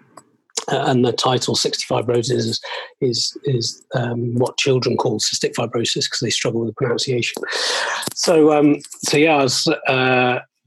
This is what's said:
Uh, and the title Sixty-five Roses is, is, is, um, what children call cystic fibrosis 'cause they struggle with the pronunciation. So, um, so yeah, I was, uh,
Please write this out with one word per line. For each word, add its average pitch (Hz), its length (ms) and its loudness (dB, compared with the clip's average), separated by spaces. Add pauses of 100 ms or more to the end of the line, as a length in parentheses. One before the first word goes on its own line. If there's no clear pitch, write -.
(720)
Uh, 135 160 -2
and 127 160 4
the 120 80 2
title 123 440 0
Sixty-five 123 520 -2
Roses 120 380 0
is, 113 160 -4 (400)
is, 123 440 -2
is, 123 400 -2 (100)
um, 120 400 -2
what 123 220 0
children 127 380 2
call 107 240 0
cystic - 340 -2
fibrosis 117 540 -2
'cause - 140 -6
they 117 80 -2
struggle 117 320 -2
with 117 80 -2
the 110 60 -8
pronunciation. 120 680 -2 (720)
So, 156 400 4
um, 147 240 4 (220)
so - 180 0
yeah, 151 200 4
I 139 60 2
was, 127 240 0 (200)
uh, 127 520 2 (280)